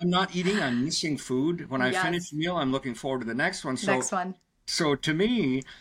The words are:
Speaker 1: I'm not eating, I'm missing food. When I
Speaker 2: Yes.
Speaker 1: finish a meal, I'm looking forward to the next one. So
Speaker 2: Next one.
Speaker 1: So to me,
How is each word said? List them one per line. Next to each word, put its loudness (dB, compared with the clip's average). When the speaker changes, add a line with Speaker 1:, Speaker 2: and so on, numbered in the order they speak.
Speaker 1:
I'm 2
not 2
eating, 2
I'm 0
missing -2
food. -2
When 0
I 2
Speaker 2:
Yes. 2
Speaker 1:
finish -2
a -8
meal, -2
I'm 0
looking -2
forward -4
to -6
the -2
next -2
one. -2
So 0
Speaker 2:
Next 0
one. -4
Speaker 1:
So 2
to 0
me, 2